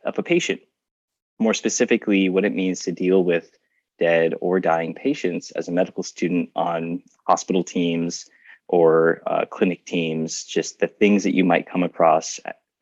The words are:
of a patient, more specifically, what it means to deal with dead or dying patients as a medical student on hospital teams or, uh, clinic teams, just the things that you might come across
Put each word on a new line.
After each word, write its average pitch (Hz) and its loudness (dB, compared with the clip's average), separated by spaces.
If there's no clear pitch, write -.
of - -6
a 110 -4
patient, 170 -2
more 110 2
specifically, 107 0
what 92 2
it 101 -2
means 92 -2
to - -6
deal 92 2
with 85 -2
dead 82 2
or 90 0
dying 82 0
patients - -4
as - -6
a - -8
medical - -2
student - -4
on 85 -4
hospital 92 0
teams 85 -2
or, 82 4
uh, - 0
clinic - -2
teams, 80 -4
just - -6
the - 0
things 101 2
that 90 0
you 90 4
might 87 0
come 90 0
across 80 0